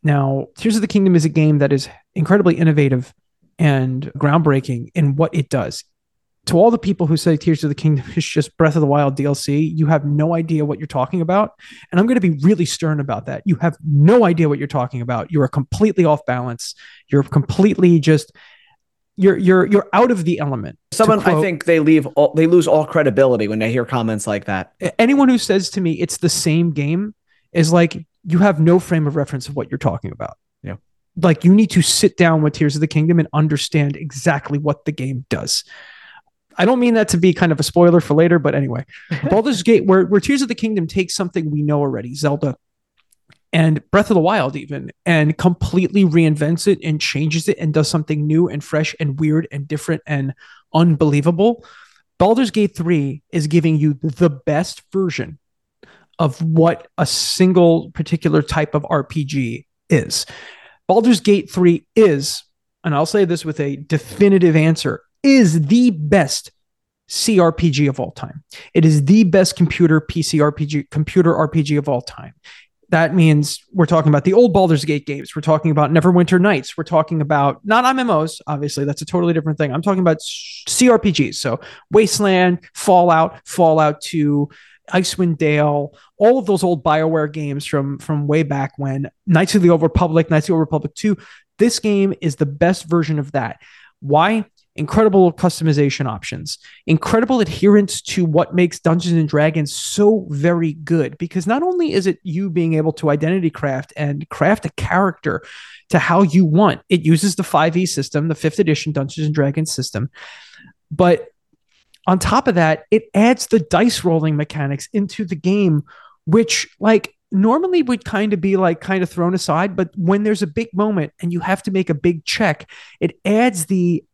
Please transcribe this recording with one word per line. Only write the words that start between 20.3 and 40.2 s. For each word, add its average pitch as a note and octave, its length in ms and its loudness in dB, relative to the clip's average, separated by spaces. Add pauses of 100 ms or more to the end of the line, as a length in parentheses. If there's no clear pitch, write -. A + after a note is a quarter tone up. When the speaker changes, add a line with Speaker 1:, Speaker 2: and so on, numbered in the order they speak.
Speaker 1:
element, C3 400 -8 (100)
to - 80 -10
Speaker 2:
Someone, A3 220 4
I G3 60 -8
Speaker 1:
quote D#3+ 180 2
Speaker 2:
think F3 220 -4
they E3 140 4
leave D3+ 280 4
all, D3 260 0
they D#3+ 140 2
lose E3+ 200 4
all D#3 200 2
credibility B2+ 600 2
when G#2+ 120 -4
they A2 120 -2
hear A#2+ 140 -2
comments A2+ 400 -4
like G#2 200 -4
that. F#2+ 360 -6
Speaker 1:
A-, F3 180 -8
anyone C4 300 4
who B3+ 80 2
says F#3+ 340 -2
to G3 100 -4
me, E3+ 100 0
"It's - 260 -6
the E3+ 120 -2
same E3 420 0
game," D#3+ 420 -4 (400)
is E3 180 2
like, E3+ 320 0 (200)
you F3 140 -2
have F#3 220 2
no E3+ 200 4
frame E3 280 -2
of C#3+ 80 -4
reference C#3 340 -6
of C#3+ 60 -12
what C3+ 160 -8
you're C#3 80 -6
talking - 320 -4
about. - 260 -14 (240)
Speaker 2:
Yeah. F#2+ 140 -14 (420)
Speaker 1:
Like, E3 260 2
you F3 100 8
need G#3+ 180 4
to F3 100 2
sit - 340 0
down E3 280 4
with D3+ 100 0
Tears D3 220 0
of D3 60 -2
the D#3 60 -2
Kingdom D#3+ 320 2
and D#3 140 0
understand D3 640 0
exactly C#3+ 640 -4
what D3 260 -6
the D#3 60 -4
game C3+ 380 -8
does. - 340 -6 (920)
I F3+ 100 2
don't B3 140 2
mean A#3+ 140 2
that A3 160 2
to F3+ 80 0
be F3 160 4
kind E3+ 180 0
of C#3+ 80 -2
a D3+ 40 -2
spoiler F3 360 4
for D3+ 140 -2
later, E3 240 4
but C#3+ 160 0
anyway, C3+ 320 -4 (200)
Speaker 2:
<laughs> C#3 240 -6
Speaker 1:
Baldur's A3 340 0
Gate, G#3+ 240 4
where, F#3+ 180 4
where F#3+ 160 2